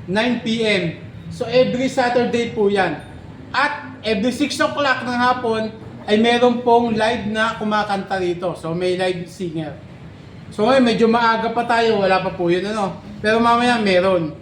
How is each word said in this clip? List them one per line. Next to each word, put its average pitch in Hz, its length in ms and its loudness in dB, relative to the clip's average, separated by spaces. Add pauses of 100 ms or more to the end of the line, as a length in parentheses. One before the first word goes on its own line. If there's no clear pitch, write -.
nine 220 400 -2
P 226 240 -2
M. 175 320 -2 (320)
So 240 160 -8
every 247 400 2
Saturday 240 640 0
po 214 160 0
yan. 180 320 0 (560)
At - 480 -4
every 220 320 0
six - 240 -2
o'clock 262 480 0
ng 247 80 -4
hapon 240 560 0 (320)
ay 208 160 2
meron 240 400 4
pong 233 400 2
live 214 320 0
na 220 240 0
kumakanta 202 640 -2
rito. 175 400 -2
So 165 160 -6
may 180 240 0
live 180 320 -2
singer. 160 400 -6 (800)
So 214 160 2
ngayon 262 180 6
medyo 220 220 4
maaga 226 480 2
pa 240 100 0
tayo, 226 380 2
wala 185 180 4
pa 175 140 -4
po 175 160 0
yun, 185 180 0
ano. 202 300 -4 (240)
Pero 220 160 2
mamaya 233 400 4
meron. 180 640 2